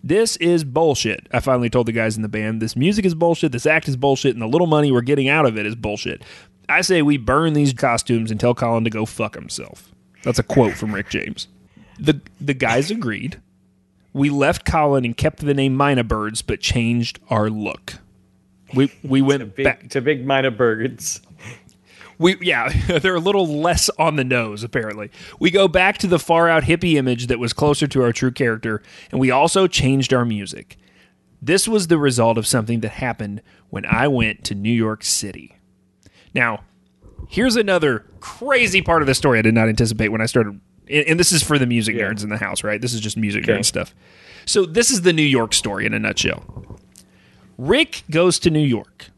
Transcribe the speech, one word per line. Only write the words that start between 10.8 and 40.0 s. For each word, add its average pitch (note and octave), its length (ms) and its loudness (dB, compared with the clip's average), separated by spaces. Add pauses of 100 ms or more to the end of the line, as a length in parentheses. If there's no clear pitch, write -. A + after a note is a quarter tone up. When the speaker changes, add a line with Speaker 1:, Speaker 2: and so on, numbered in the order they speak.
Speaker 1:
Rick G2+ 160 -8
James. - 380 -8 (500)
The, D3 220 0 (200)
the C#3+ 140 -4
guys B2+ 360 0
agreed. B2 500 -6 (760)
We C#3 160 2
left C#3+ 340 0
Colin C#3+ 400 2
and A#2 100 -4
kept - 260 -2
the C#3+ 120 0
name C3+ 240 2
Mynah C3+ 320 2
Birds, A2 320 -4
but - 200 -6
changed A#2 580 -2 (100)
our G#2+ 220 2
look. - 460 -8 (760)
We, C3+ 160 4 (120)
we C3+ 200 2
Speaker 2:
<laughs> - 0 -
Speaker 1:
went C#3 180 2
Speaker 2:
To A#2+ 60 -12
big, A#2+ 180 -6
Speaker 1:
back C3+ 260 -2
Speaker 2:
to C#3 100 -2
big B2+ 260 -2
Mynah C3+ 300 0
Birds. A#2 640 -2 (1000)
Speaker 1:
We, F#3 220 4
yeah, C3+ 280 0
<laughs> - 300 0
they're F#3 180 0
a E3 40 0
little F#3+ 260 0
less D#3+ 520 0
on D#3 180 2
the C#3 80 0
nose, A2+ 400 -2
apparently. G#2+ 460 -6 (280)
We F3 120 2
go G3 180 4
back F#3 300 2
to - 80 -2
the F3 120 2
far-out E3 460 4
hippie E3+ 300 2
image B2+ 320 0
that A#2+ 120 -2
was A#2+ 140 -4
closer D3 360 2
to C3 140 0
our A#2+ 100 2
true B2+ 200 -2
character, A2+ 500 -2 (280)
and C3 100 -2
we C3 100 4
also E3 360 4
changed C3+ 480 2
our B2 100 2
music. G#2 540 -8 (640)
This F3+ 260 0
was G#3 200 0
the E3 100 4
result A#2+ 400 2
of A2 80 -4
something A#2 340 -2
that A2 120 -6
happened A2 500 -8 (260)
when - 160 -10
I A#2 240 0
went A2+ 360 -2
to - 100 -8
New G2+ 180 -2
York A2 320 -2
City. - 520 -8 (800)
Now, A#2 300 -2 (640)
here's A3+ 280 0
another F3 500 2 (140)
crazy A#3+ 600 0
part E3 220 2
of C#3+ 40 0
the C3+ 80 2
story B2+ 240 2
I A2 40 2
did A2 120 4
not A2+ 140 2
anticipate A2 400 0